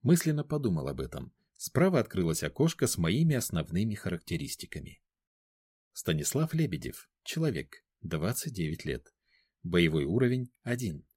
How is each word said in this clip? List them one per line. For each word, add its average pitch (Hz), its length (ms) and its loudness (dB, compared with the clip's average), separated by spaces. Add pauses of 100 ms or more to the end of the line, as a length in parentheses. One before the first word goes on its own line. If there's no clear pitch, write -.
Мысленно 151 420 4
подумал 101 460 0
об 67 140 -4
этом. - 320 -8 (220)
Справа 170 440 2
открылось 90 420 0
окошко - 440 0
с - 100 -2
моими 131 400 4
основными 95 580 -2
характеристиками. - 1080 -8 (920)
Станислав 90 640 -2
Лебедев, - 560 -4 (120)
человек, 143 640 -4 (160)
двадцать 82 540 -4
девять 82 320 -4
лет. 64 280 -6 (480)
Боевой 85 420 4
уровень 123 460 2 (120)
один. 120 440 -4 (100)